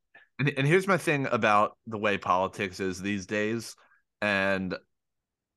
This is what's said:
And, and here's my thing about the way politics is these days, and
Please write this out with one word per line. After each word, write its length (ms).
And, 200
and 100
here's 180
my 120
thing 340
about 460
the 100
way 200
politics 640
is 200
these 240
days, 480
and 540